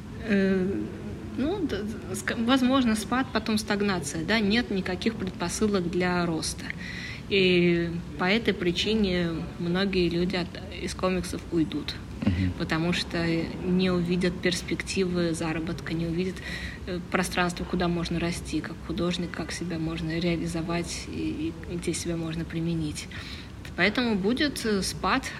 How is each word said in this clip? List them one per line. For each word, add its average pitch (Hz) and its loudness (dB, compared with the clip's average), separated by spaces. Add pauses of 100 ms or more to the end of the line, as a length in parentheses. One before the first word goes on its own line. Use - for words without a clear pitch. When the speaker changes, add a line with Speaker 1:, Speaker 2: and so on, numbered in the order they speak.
(300)
Speaker 1:
Э, 196 4 (680)
ну, 339 0
д-, 202 -4
д-, - -6
ск-, - -2 (100)
возможно, 254 6
спад, 247 0
потом 220 2
стагнация, 196 0
да, 208 2
нет 226 2
никаких 190 0
предпосылок 185 0
для 180 2
роста. - -2 (640)
И 175 6 (300)
по 185 0
этой 208 4
причине 180 2 (300)
многие 175 2
люди 175 2
от, 175 0 (360)
из 175 -4
комиксов 185 0 (100)
уйдут, 151 0 (300)
Speaker 2:
Мгм. 92 4
Speaker 1:
потому 170 2
что - -2 (480)
не 180 4
увидят 175 2
перспективы 175 0
заработка, 165 -4
не 165 0
увидят, 180 -2 (500)
э, 180 -4 (120)
пространства, 180 0
куда 180 2
можно 170 0
расти 170 -2
как - -8 (120)
художник, 170 -2
как 160 -6
себя 170 -4
можно 165 -2
реализовать 170 -2
и, 160 -2 (200)
и 175 -4
где 170 -2
себя 170 -2
можно 165 -4
применить. 165 -2 (680)
Поэтому 214 4
будет, 202 0
э, 208 2
спад, 185 0 (160)